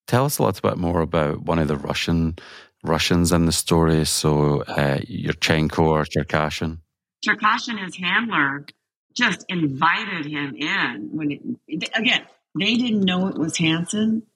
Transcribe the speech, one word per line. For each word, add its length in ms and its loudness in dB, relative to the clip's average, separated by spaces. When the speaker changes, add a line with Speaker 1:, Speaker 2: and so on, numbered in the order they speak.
Speaker 1:
Tell 200 2
us 120 -2
a 60 0
little 260 0
bit 80 -2
more 240 2
about 400 0
one 160 0
of 100 2
the 100 0
Russian, 580 0
Russians 480 2
in 160 4
the 40 2
story. 540 4
So, 640 2
uh, 320 0
Yurchenko 800 -2
or 240 4
Cherkashin? 720 -2
Speaker 2:
Cherkashin, 560 0
his 140 -10
handler, 680 0
just 340 0
invited 800 -2
him 280 -6
in. 560 -4
When 460 -6
it, 280 -8
again, 260 0
they 220 0
didn't 260 0
know 280 0
it 60 -6
was 220 -4
Hansen. 640 0